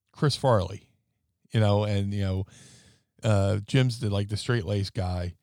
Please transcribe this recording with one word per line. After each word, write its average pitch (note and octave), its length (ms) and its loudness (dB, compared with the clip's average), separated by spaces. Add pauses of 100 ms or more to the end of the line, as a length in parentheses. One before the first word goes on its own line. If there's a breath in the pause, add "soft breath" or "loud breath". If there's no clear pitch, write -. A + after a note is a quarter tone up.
(120)
Chris - 240 0
Farley, G2 520 0 (640)
you A2+ 80 2
know, G#2 240 4
and, G2+ 300 -2
you G2+ 100 -4
know, F#2+ 220 -2 (800 loud breath)
uh, G2+ 420 2
Jim's B2+ 340 2
the, G#2+ 100 -2
like, G2+ 200 -2
the G#2 80 -4
straight-laced G2+ 560 -2
guy. F2+ 500 -4